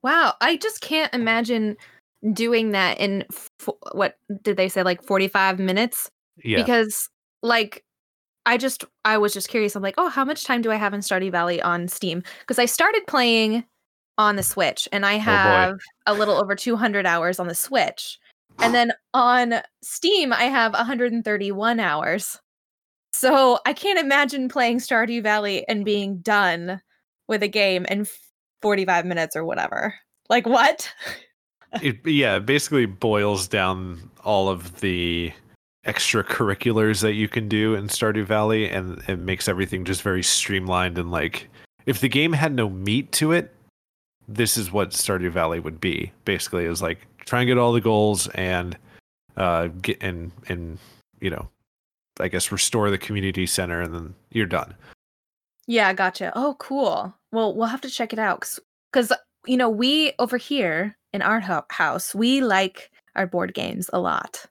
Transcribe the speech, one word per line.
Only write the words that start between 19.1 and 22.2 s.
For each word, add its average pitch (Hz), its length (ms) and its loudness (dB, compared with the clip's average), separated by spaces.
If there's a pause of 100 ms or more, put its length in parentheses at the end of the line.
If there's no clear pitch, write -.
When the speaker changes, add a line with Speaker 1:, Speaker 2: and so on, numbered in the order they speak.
Speaker 1:
on 247 420 4 (280)
Steam, 330 500 2
I 220 120 2
have 247 280 2
a 233 100 0
hundred 247 300 0
and 233 120 -2
thirty-one 208 540 0
hours. 170 600 -2 (760)